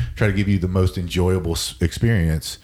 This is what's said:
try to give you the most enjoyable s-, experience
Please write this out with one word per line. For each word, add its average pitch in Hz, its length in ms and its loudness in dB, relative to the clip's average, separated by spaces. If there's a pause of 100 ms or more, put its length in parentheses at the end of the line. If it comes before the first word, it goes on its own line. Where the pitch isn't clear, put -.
(140)
try - 140 2
to 98 40 2
give 98 160 0
you 98 100 4
the 90 100 0
most 92 280 2
enjoyable 87 560 0
s-, - 280 -6
experience 85 840 0